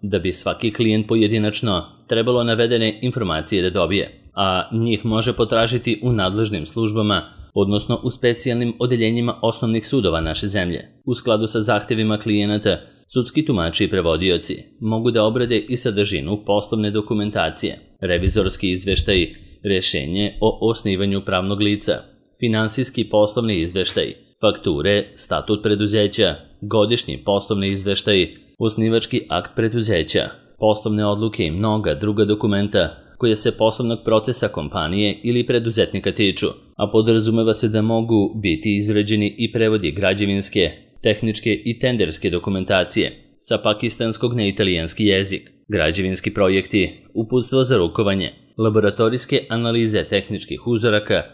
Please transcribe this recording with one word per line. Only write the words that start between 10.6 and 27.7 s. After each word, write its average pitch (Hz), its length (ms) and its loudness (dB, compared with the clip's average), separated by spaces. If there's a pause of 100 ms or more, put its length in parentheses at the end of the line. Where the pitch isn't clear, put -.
U 123 100 0
skladu 113 320 2
sa 110 140 -2
zahtevima 107 580 0
klijenata, 104 600 0 (340)
sudski 135 320 0
tumači 120 400 0
i 87 40 0
prevodioci 85 680 0 (260)
mogu 113 300 0
da 110 140 2
obrade 117 340 0
i 123 180 -4
sadržinu 101 680 -2
poslovne 104 440 0
dokumentacije, 104 880 -2 (220)
revizorski 92 680 0
izveštaj, 92 560 0 (380)
rešenje 95 760 -2
o 110 300 2
osnivanju 98 540 -2
pravnog 98 360 -2
lica, 104 320 0 (480)
finansijski 110 640 0
poslovni 107 560 2
izveštaj, 87 520 -2 (280)
fakture, 101 640 2 (120)
statut 101 460 -2
preduzeća, 104 720 2 (260)
godišnji 104 640 0
poslovni 101 440 0
izveštaj, 98 600 2 (300)